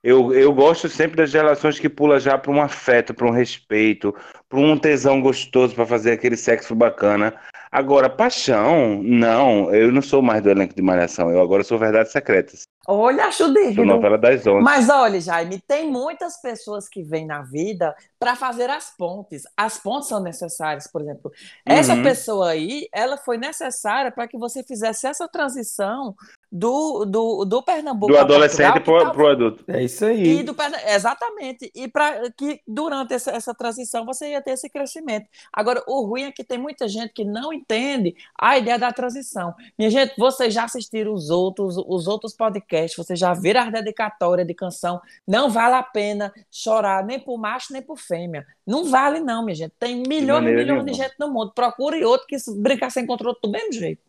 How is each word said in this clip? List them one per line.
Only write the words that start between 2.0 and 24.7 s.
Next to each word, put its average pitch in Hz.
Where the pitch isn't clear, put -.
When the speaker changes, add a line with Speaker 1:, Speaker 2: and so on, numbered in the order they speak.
Speaker 1:
já 135
pra 143
um 143
afeto, 123
pra 120
um 117
respeito, 107
pra 131
um 151
tesão 139
gostoso, 127
pra 117
fazer 117
aquele 120
sexo 117
bacana. 104
Agora, 135
paixão, 127
não, 117
eu 113
não 139
sou 139
mais 110
do 101
elenco 98
de 95
Malhação, 87
eu 87
agora 95
sou 117
Verdades 110
Secretas. -
Speaker 2:
Olha, 233
acho -
Speaker 1:
Sou 277
Speaker 2:
digno. 240
Speaker 1:
novela 101
das 120
onze. 101
Speaker 2:
Mas 269
olha, 226
Jaime, 170
tem 302
muitas 311
pessoas 220
que 185
vêm 160
na 147
vida 160
pra 247
fazer 247
as 302
pontes. 175
As 220
pontes 277
são 214
necessárias, 165
por 156
exemplo. 147
Essa 262
Speaker 1:
Uhum. 240
Speaker 2:
pessoa 220
aí, 175
ela 262
foi 240
necessária 254
pra 233
que -
você 240
fizesse 220